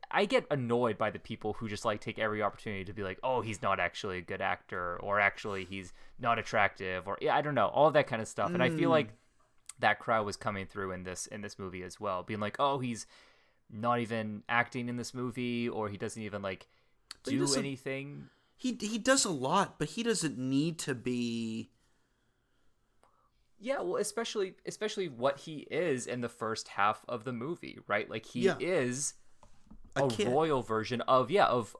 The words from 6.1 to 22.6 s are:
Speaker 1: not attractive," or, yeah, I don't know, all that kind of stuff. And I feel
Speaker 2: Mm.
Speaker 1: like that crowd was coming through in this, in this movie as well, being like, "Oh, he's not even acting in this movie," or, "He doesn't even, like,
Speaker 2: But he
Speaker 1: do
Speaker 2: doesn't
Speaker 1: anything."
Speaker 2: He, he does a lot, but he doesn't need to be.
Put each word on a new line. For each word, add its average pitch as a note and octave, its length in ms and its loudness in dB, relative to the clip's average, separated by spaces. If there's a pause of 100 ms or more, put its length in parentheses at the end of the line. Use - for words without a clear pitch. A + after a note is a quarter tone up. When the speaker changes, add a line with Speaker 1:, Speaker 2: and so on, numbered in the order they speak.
Speaker 1:
not A#2 200 2
attractive," F#2+ 680 0
or, G2+ 140 -4
yeah, D3 140 2
I D3 60 4
don't D3 140 0
know, G#2+ 120 6
all D3 240 8
that C#3 160 6
kind A2+ 140 -2
of G#2 60 -4
stuff. G2+ 260 0
And F2 100 2
I C3 60 6
feel E3 200 2
Speaker 2:
Mm. E3 40 6
Speaker 1:
like C#3 200 4 (680)
that A2 200 4
crowd A2+ 260 2
was G2+ 100 -4
coming G2 320 -4
through F#2+ 240 -6
in F#2 120 -8
this, F2+ 240 -8
in G#2+ 140 -10
this G2+ 160 -12
movie F#2 260 -8
as F2+ 160 -12
well, F#2+ 240 -2
being G#2 180 -4
like, G#2 180 -4
"Oh, C#3 200 4
he's A#2+ 280 -4 (600)
not A#2+ 320 0
even G#2+ 480 -4
acting A#2+ 400 0
in A#2+ 80 -4
this A#2 160 -8
movie," A#2+ 560 -2
or, G#2+ 180 -2
"He G2+ 100 -6
doesn't A2+ 240 -6
even, G2+ 200 -6
like, F#2+ 260 -6 (560)
Speaker 2:
But - 80 -2
he - 60 2
Speaker 1:
do C#3+ 80 4
Speaker 2:
doesn't C#3 140 2
Speaker 1:
anything." C#3 680 -6 (280)
Speaker 2:
He, B3+ 240 -2
he A3 160 -2
does C4 260 6
a G#3 80 0
lot, D3+ 480 2
but D3 120 -2
he A3+ 120 -4
doesn't D#3+ 340 0
need C#3 420 2
to C#3+ 140 -2
be. A#2 800 -2 (1900)